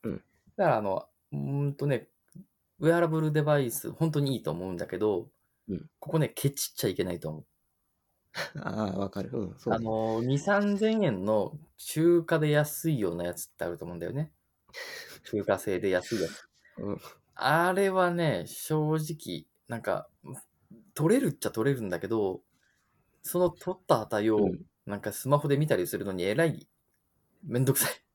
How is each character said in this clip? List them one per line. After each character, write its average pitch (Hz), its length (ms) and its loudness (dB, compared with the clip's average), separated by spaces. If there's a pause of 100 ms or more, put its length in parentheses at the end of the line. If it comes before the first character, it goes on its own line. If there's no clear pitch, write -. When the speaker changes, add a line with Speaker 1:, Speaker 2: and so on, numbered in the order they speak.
Speaker 1:
う 113 60 -4
ん。 - 140 -8 (340)
Speaker 2:
だ 196 80 4
か 160 60 6
ら 120 60 4
あ 107 40 0
の、 98 260 -2 (240)
う 147 40 -8
ー 143 320 -2
ん 143 80 -4
と 143 120 -2
ね、 135 220 -2 (680)
ウ 151 100 4
ェ 170 60 6
ア 170 40 4
ラ 170 80 4
ブ 160 140 0
ル 156 100 2
デ 151 100 4
バ 147 180 4
イ 123 120 0
ス、 - 200 -6
本 165 200 0
当 147 80 0
に 139 140 2
い 117 40 0
い - 60 -6
と 78 80 -2
思 90 180 -4
う 92 40 -6
ん 87 40 -6
だ 85 100 -4
け 92 100 -6
ど、 101 320 2 (380)
Speaker 1:
う - 80 -4
ん。 - 140 -10 (100)
Speaker 2:
こ - 120 -12
こ 160 80 2
ね、 143 100 2
ケ - 220 0
チ - 220 -6
っ - 20 -18
ち - 100 -2
ゃ 104 40 4
い 90 60 -2
け 98 80 0
な 90 100 -2
い 85 60 -6
と 78 100 -6
思 78 120 -8
う。 - 40 -20 (880)
Speaker 1:
<laughs> - 220 -8
あ 101 400 -4
あ、 - 40 -4
わ 98 100 -2
か 98 140 -6
る。 110 100 -8
う 117 100 -4 (120)
ん、 - 40 -20
そ 117 120 -2
う 113 40 2
ね。 113 40 -2
Speaker 2:
あ - 0 -
の、 110 420 -2
二 131 180 0
三 202 380 2
千 220 260 2
円 101 220 0
の 107 340 0 (180)
中 170 460 4
華 165 160 2
で 151 100 2
安 147 420 2
い 135 80 2
よ 90 140 0
う - 20 -6
な 87 100 -4
や 87 80 -4
つ - 160 -12
っ - 20 -20
て - 140 -6
あ 85 40 -2
る 87 80 -8
と 80 80 -12
思 85 80 -10
う 87 40 -10
ん - 20 -8
だ 85 60 -6
よ 98 80 -6
ね。 151 180 -4 (360)
Speaker 1:
<laughs> - 560 -16
Speaker 2:
中 101 200 -4
華 98 160 2
製 92 200 -2
で 98 100 0
安 92 260 0
い 98 60 0
や 80 80 0
つ。 - 180 -16 (300)
Speaker 1:
う 101 160 -6
ん。 - 80 -10 (340)
Speaker 2:
あ 170 380 2
れ 196 160 2
は 185 220 2
ね、 151 360 0
正 156 480 0
直、 156 500 -6 (220)
な 117 120 -6
ん - 20 -12
か、 - 280 -2 (840)
取 160 200 4
れ 269 80 4
る 226 80 2
っ 127 80 -4
ち - 100 -8
ゃ - 40 -2
取 113 180 0
れ 135 60 2
る 120 60 -6
ん 101 80 -6
だ 87 100 -2
け 98 80 -6
ど、 101 340 0 (800)
そ - 180 -4
の 180 100 4
取 - 300 -6
っ - 60 -20
た 120 160 4
値 107 300 0
を、 107 140 6
Speaker 1:
う 92 40 2
ん。 - 180 -8 (180)
Speaker 2:
な 101 120 -6
ん 101 40 -8
か 104 100 -4
ス - 160 -8
マ 143 120 4
ホ 151 80 -2
で 139 100 4
見 156 100 2
た 143 80 2
り 90 120 0
す 104 100 -6
る 95 80 -4
の 98 80 -4
に 90 100 -4
え 98 120 2
ら 165 100 4
い - 220 -4 (760)
め 123 160 -2
ん 131 60 4
ど 131 80 4
く - 60 2
さ - 100 2
い。 - 260 -10